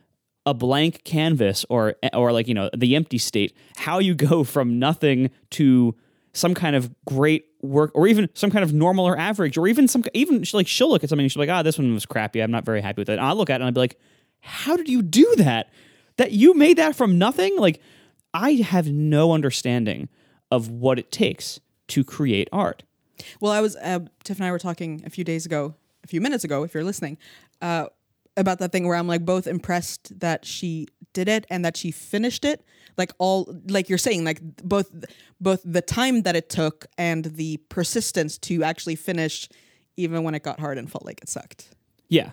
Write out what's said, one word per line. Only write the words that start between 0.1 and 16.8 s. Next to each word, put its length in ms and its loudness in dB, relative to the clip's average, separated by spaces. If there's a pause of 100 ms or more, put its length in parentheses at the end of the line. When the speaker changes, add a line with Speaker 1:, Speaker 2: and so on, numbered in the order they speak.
Speaker 1:
a 80 2
blank 500 0
canvas 680 0
or, 260 0 (180)
or, 180 2
like, 160 0
you 60 0
know, 220 -2
the 200 2
empty 220 0
state, 380 -2 (220)
how 220 -4
you 160 2
go 280 4
from 360 0
nothing 500 2 (220)
to 440 4 (380)
some 200 0
kind 220 0
of 140 0 (160)
great 400 2 (160)
work 320 2
or 140 6
even 260 4
some 160 0
kind 140 2
of 100 0
normal 320 4
or 120 2
average 400 -2
or 100 2
even 200 6
some, 160 2 (100)
even 300 2
sh-, 100 -8
like, 140 2
she'll 220 2
look 140 2
at 60 -2
something 160 0
and 60 2
she'll 100 -2
be 60 0
like, 80 0
"Ah, 60 2
this 160 0
one 160 2
was 120 -4
crappy. 360 -4
I'm 100 0
not 140 -4
very 160 -2
happy 200 -6
with 80 -6
it." 40 0
And 80 -2
I'll 140 0
look 140 -2
at 60 0
it 0 -
and 100 -4
I'll 60 0
be 80 0
like, 200 0 (400)
"How 360 -4
did 140 -2
you 140 2
do 340 6
that? 320 2 (480)
That 140 2
you 240 8
made 220 8
that 180 2